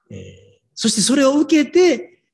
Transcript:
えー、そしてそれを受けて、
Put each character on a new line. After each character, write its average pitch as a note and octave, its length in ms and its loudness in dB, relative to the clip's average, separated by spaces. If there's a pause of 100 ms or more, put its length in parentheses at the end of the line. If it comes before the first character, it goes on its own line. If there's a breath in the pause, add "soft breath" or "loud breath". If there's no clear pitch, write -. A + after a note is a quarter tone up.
え - 60 -20
ー、 - 460 -20 (160)
そ A3+ 120 -4
し G#3+ 60 -2
て A3 60 -4
そ A#3+ 160 0
れ C#4 80 2
を C#4 160 2
受 D#4 240 2
け - 40 -6
て、 F4 520 0 (140)